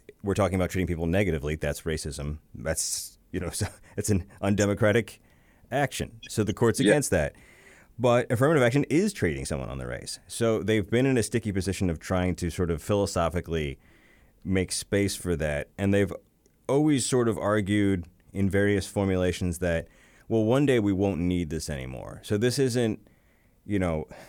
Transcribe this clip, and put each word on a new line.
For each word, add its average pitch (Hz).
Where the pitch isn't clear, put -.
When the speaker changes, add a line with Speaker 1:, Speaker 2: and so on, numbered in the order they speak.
Speaker 1:
we're 98
talking 95
about 90
treating 92
people 85
negatively. 80
That's 73
racism. 76
That's, -
you 92
know, 87
<laughs> -
so 101
it's 107
an 92
undemocratic 101
action. -
So 110
the 107
court's 113
Speaker 2:
Yeah. 101
Speaker 1:
against 143
that. 78
But 120
affirmative 131
action 120
is 190
treating 69
someone 67
on 67
their 62
race. -
So 113
they've 104
been 123
in 131
a 107
sticky 104
position 92
of 78
trying 90
to 85
sort 85
of 78
philosophically 82
make 92
space 101
for 87
that. 73
And 98
they've 101
always 143
sort 120
of 95
argued 98
in 98
various 101
formulations 90
that, 82
well, 113
one 135
day 131
we 101
won't 95
need 87
this 78
anymore. 64
So 104
this 120
isn't, 120
you 101
know, 82